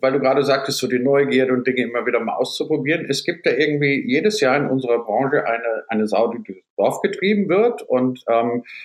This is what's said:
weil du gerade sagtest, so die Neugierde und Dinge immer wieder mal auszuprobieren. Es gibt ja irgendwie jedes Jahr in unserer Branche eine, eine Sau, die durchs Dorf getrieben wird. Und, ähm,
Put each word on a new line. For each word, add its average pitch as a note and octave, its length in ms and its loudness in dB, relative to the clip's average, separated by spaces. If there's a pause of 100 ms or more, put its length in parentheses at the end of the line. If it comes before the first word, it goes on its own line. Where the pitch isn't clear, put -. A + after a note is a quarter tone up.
weil C3+ 120 2
du C#3+ 60 0
gerade C3+ 240 2
sagtest, C3+ 360 0
so A#2+ 100 -2
die B2 100 0
Neugierde C3 540 2
und B2 120 0
Dinge B2+ 180 0
immer A#2 220 -4
wieder A#2 140 0
mal A2 160 -4
auszuprobieren. D3+ 720 -2
Es C3+ 140 -4
gibt - 240 -6
ja C#3+ 60 4
irgendwie C#3+ 520 0
jedes D#3+ 360 0
Jahr C3+ 160 4
in C#3+ 100 0
unserer A#2+ 380 0
Branche C3 420 0
eine, A#2 400 -4
eine G#2+ 220 -2
Sau, A2 240 0
die A#2 100 -10
durchs - 240 -16 (100)
Dorf A#2 260 0
getrieben G3+ 460 0
wird. A3 340 2
Und, B2+ 460 0
ähm, A#2+ 360 0 (200)